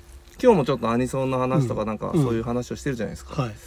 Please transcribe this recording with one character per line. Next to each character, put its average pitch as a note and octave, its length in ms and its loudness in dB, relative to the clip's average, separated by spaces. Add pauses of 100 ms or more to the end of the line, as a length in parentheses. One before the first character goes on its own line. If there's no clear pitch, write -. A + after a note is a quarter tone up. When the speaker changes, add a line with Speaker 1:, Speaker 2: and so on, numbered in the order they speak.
(400)
Speaker 1:
今 B3 120 8
日 G3 60 6
も C3 60 2
ち C3+ 60 -2
ょ C3+ 60 2
っ - 20 -6
と A2+ 120 0
ア A#2 60 2
ニ B2+ 120 0
ソ C3 180 -2
ン C3 40 0
の C3 80 0
話 B2+ 280 2
と A2+ 80 -4
か、 G#2+ 80 -2
Speaker 2:
う - 20 0
ん。 G#2 40 -4
Speaker 1:
な A2 60 -2
ん G#2+ 40 -8
か G2+ 160 -6
そ C#3 160 4
う A#2 40 2
い A2+ 60 0
う - 20 -4
話 A#2+ 300 -4
を A2+ 40 -8
し - 60 -12
て C#3+ 80 -4
る C3 60 -4
じ A2+ 60 -4
ゃ G2+ 40 -4
な E2+ 60 -8
い - 20 -10
で - 20 -14
す - 80 -16
か。 - 120 -16
Speaker 2:
う - 40 -4
ん。 B2+ 80 0
は - 20 -8
い。 G#2+ 40 -12 (120)